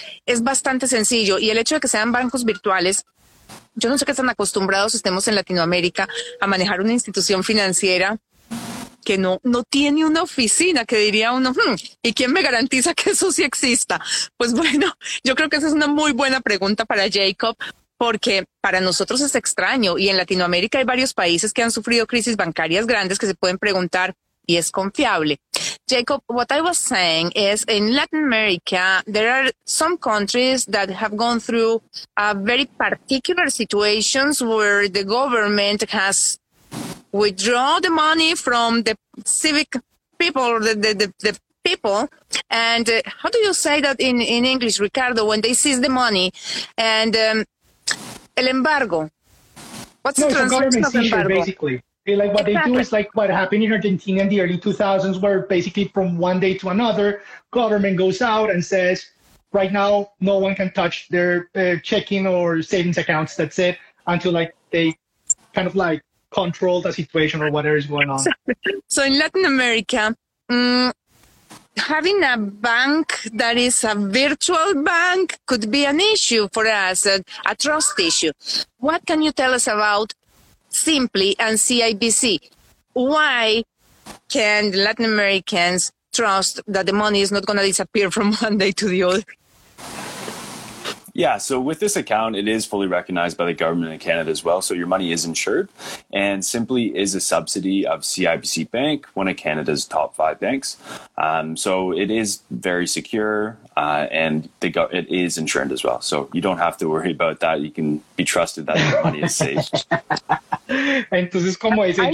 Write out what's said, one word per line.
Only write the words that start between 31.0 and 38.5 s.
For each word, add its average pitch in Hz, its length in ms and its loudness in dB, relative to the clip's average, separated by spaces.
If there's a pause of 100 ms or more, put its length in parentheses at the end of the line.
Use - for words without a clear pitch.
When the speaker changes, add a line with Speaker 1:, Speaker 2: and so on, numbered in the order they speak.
Speaker 1:
gone 233 240 0
through 226 400 0 (360)
a 208 180 0
very 240 320 0
particular 269 840 -2
situations 220 920 0
where 208 480 2
the 196 140 -2
government 208 840 0
has 196 480 0 (760)
withdraw 240 680 2
the 359 100 0
money 320 440 4
from 233 480 0